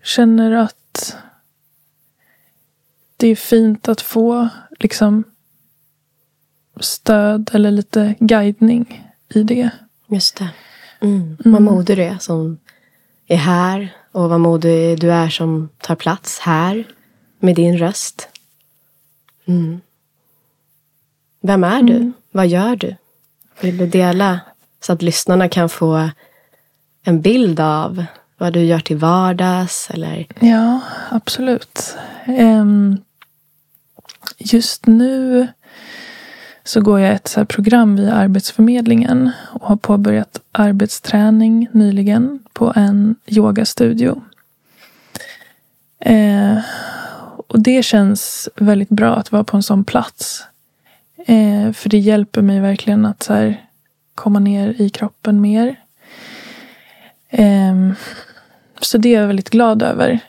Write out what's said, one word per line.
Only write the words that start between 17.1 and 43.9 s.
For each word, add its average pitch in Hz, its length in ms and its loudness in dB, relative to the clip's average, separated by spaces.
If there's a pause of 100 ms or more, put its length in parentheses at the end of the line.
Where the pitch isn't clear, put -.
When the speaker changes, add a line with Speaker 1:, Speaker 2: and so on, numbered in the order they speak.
Speaker 2:
med 180 180 2
din 170 220 2
röst. - 500 -6 (1160)
Mm. 175 340 -4 (1600)
Vem 190 240 2
är 220 180 0
du? 240 140 4
Speaker 1:
Mm. 240 160 -2 (180)
Speaker 2:
Vad 190 160 0
gör 190 300 0
du? 190 200 -8 (640)
Vill 180 180 -4
du 180 80 0
dela 180 540 0 (400)
så - 120 -4
att 170 100 -2
lyssnarna 180 460 0
kan 175 200 0
få 160 420 -2 (920)
en 165 180 0
bild 190 400 0
av 156 440 -2 (340)
vad 175 140 -4
du 170 120 0
gör 165 160 2
till 156 160 -6
vardags, 180 920 -2
eller? 165 360 -8 (140)
Speaker 1:
Ja, 233 400 2 (300)
absolut. - 840 -6 (280)
Ehm, 214 720 4 (1400)
just - 480 -2
nu 254 600 2 (1160)
så - 160 0
går 202 200 2
jag 196 140 2
ett - 140 -6
så - 120 -2
här 214 40 2
program 214 520 2
via 202 180 0
Arbetsförmedlingen 233 1160 2 (180)
och - 200 -12
har 202 80 2
påbörjat 208 640 -2 (120)
arbetsträning 214 1200 0
nyligen 214 680 2 (140)
på 233 240 -2
en 202 380 2 (120)
yogastudio. 220 960 0 (1800)